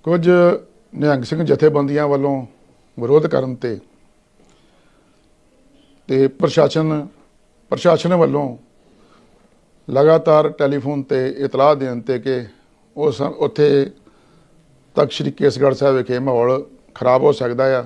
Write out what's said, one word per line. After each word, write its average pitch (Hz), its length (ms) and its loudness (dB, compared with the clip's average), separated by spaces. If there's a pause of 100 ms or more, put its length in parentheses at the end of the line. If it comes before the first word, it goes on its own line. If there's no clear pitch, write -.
ਕੁਝ 170 240 0
ਨਿਹੰਗ 151 960 0
ਸਿੰਘ 160 200 -4
ਜਥੇਬੰਦੀਆਂ 143 640 2
ਵੱਲੋਂ 139 260 0 (640)
ਵਿਰੋਧ 143 280 2
ਕਰਨ 131 280 -2
ਤੇ, 113 240 -8 (2250)
ਤੇ 135 200 2
ਪ੍ਰਸ਼ਾਸਨ, 151 800 0 (640)
ਪ੍ਰਸ਼ਾਸਨ 170 440 0
ਵੱਲੋਂ 143 320 0 (1400)
ਲਗਾਤਾਰ 151 600 4
ਟੈਲੀਫੋਨ 139 540 -4
ਤੇ 131 220 -2 (120)
ਇਤਲਾਹ 139 380 2
ਦੇਣ 127 240 -6
ਤੇ 127 180 -4
ਕਿ 123 260 -4 (520)
ਉਹ 147 140 0
ਸ-, 135 120 -6
ਉੱਥੇ 143 680 0 (1040)
ਤਖਤ 135 160 0
ਸ੍ਰੀ 143 200 -6
ਕੇਸਗੜ੍ਹ 135 420 0
ਸਾਹਿਬ 139 220 0
ਵਿਖੇ 123 240 -4
ਮਾਹੌਲ 127 440 -2 (300)
ਖਰਾਬ 127 280 0
ਹੋ 143 100 4
ਸਕਦਾ 131 460 -2
ਆ। 120 80 -6